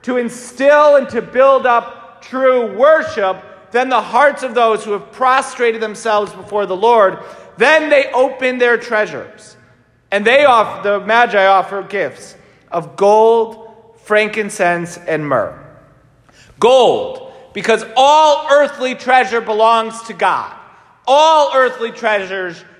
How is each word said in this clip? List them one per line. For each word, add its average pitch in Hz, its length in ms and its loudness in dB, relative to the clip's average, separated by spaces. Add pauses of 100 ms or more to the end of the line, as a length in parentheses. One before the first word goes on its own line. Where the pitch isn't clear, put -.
To 247 140 -4
instill 285 760 2
and 269 140 0
to 220 140 -4
build 254 420 2
up - 560 -4
true 254 560 -2
worship, 269 600 0 (340)
then 254 180 -2
the 240 120 0
hearts 277 420 0
of 254 100 -8
those 220 300 0
who 220 80 -8
have 202 200 -8
prostrated 254 680 -2
themselves 208 520 -4
before 196 340 -6
the 185 80 -6
Lord, 208 420 2 (400)
then 302 320 2
they 277 220 2
open 262 480 -2
their 240 180 2
treasures. 202 800 -8 (560)
And 202 140 -4
they 269 200 4
offer, 220 380 2
the 202 160 -2
Magi 214 460 2
offer 196 360 2
gifts 185 540 -10 (340)
of 165 260 -8
gold, 220 760 2 (340)
frankincense, 202 960 -2
and 151 280 -6
myrrh. 110 320 -4 (1000)
Gold, 214 720 2 (220)
because 214 320 -2 (100)
all 302 540 4
earthly 277 460 0
treasure 247 460 0
belongs 220 640 0
to 214 100 -16
God. 170 400 -4 (540)
All 302 460 4
earthly 240 380 -2
treasures 190 720 -6 (160)